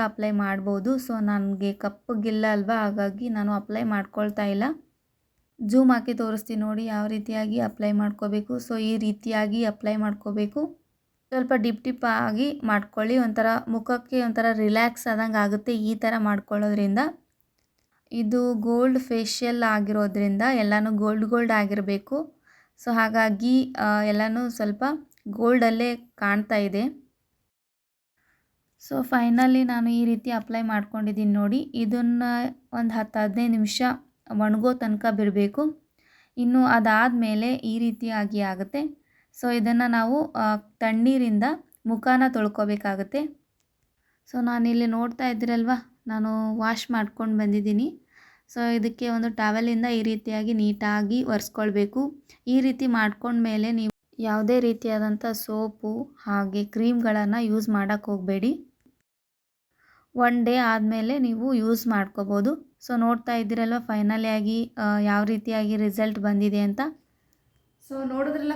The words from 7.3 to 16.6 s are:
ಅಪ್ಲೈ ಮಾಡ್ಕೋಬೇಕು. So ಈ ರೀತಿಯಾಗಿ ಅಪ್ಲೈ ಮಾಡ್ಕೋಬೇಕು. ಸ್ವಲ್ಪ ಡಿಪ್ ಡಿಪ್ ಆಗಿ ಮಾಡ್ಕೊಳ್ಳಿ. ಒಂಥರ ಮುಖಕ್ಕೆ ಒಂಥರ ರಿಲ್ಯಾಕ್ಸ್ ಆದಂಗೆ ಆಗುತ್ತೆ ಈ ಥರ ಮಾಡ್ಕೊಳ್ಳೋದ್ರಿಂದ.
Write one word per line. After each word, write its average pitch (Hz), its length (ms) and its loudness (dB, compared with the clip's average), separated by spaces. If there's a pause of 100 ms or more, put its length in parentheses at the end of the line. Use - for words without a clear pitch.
ಅಪ್ಲೈ 214 320 -2
ಮಾಡ್ಕೋಬೇಕು. 208 640 -2
So 233 220 -6
ಈ 220 180 0
ರೀತಿಯಾಗಿ 214 680 -2
ಅಪ್ಲೈ 214 320 -2
ಮಾಡ್ಕೋಬೇಕು. 208 680 -2 (680)
ಸ್ವಲ್ಪ 254 280 0
ಡಿಪ್ 220 280 -2
ಡಿಪ್ 254 200 -4
ಆಗಿ 240 600 0
ಮಾಡ್ಕೊಳ್ಳಿ. 214 540 0
ಒಂಥರ 226 280 0 (220)
ಮುಖಕ್ಕೆ 240 540 -2
ಒಂಥರ 226 300 0
ರಿಲ್ಯಾಕ್ಸ್ 220 540 0
ಆದಂಗೆ 220 300 -2
ಆಗುತ್ತೆ 208 400 0
ಈ 214 180 0
ಥರ 226 240 -2
ಮಾಡ್ಕೊಳ್ಳೋದ್ರಿಂದ. 208 800 0 (1160)